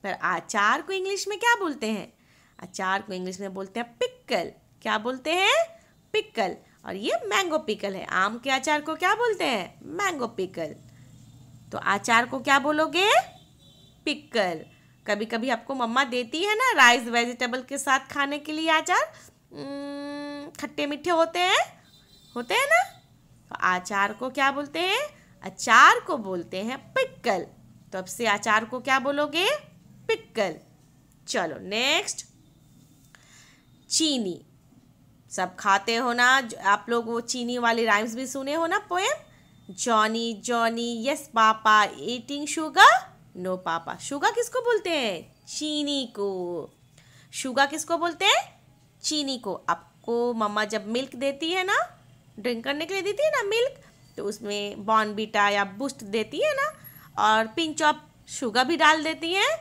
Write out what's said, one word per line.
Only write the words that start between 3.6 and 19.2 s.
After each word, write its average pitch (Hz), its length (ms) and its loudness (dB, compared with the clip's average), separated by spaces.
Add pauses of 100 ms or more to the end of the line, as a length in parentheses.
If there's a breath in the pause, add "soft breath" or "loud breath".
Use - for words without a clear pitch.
हैं 233 180 -10
पिकल। 247 540 -4 (300)
क्या 214 160 -2
बोलते 262 360 -4
हैं? 480 340 2 (460 loud breath)
पिकल। 311 420 -2 (300 soft breath)
और 185 100 -8
ये 247 180 -2 (120)
मैंगो 381 320 0
पिकल 202 360 -4
है। 185 120 -10
आम 202 320 0
के 269 120 -6
अचार 285 320 0
को 311 140 -6
क्या 370 200 2
बोलते 415 300 0
हैं? 214 380 -4
मैंगो 330 440 -4
पिकल। 180 480 -8 (1000 loud breath)
तो - 100 -6
अचार 226 400 4
को 262 140 -6
क्या 277 200 4
बोलोगे? 311 520 2 (920)
पिकल। 185 600 -2 (420 soft breath)
कभी-कभी 226 420 -2
आपको 247 260 -4
मम्मा 247 280 2
देती 247 400 -2
है 415 120 0
ना 494 160 2
राइस 254 320 2
वेजिटेबल 240 580 -4
के 269 160 -10
साथ 269 220 0
खाने 285 400 -4
के 302 120 -12
लिए 320 180 -4
अचार, 349 440 0 (380 loud breath)